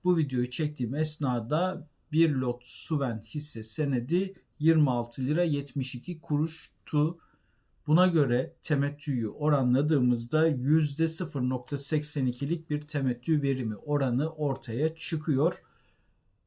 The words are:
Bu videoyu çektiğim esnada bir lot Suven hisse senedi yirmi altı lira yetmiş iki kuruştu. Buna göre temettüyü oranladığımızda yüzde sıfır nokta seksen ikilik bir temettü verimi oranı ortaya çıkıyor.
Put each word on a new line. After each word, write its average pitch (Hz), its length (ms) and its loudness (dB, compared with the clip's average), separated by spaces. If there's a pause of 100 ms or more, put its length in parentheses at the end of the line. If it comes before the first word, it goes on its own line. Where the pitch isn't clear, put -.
Bu 180 140 4
videoyu 123 320 0
çektiğim 143 460 -4
esnada 151 920 -2 (240)
bir 160 180 4
lot 127 340 0
Suven 127 640 -4
hisse 143 380 -8
senedi 147 720 -2 (260)
yirmi 151 320 4
altı 120 300 -4
lira 151 220 0
yetmiş 143 520 -2
iki 151 260 -10
kuruştu. 147 960 -2 (720)
Buna 175 200 6
göre 139 560 2
temettüyü 139 680 -2
oranladığımızda 139 1200 2
yüzde 151 600 2
sıfır 151 340 -4
nokta 127 360 -2
seksen 147 480 -2
ikilik 147 440 -2
bir 147 120 -2
temettü 139 600 -2
verimi 127 340 -2
oranı 143 540 0
ortaya 143 680 -2
çıkıyor. 151 680 0 (840)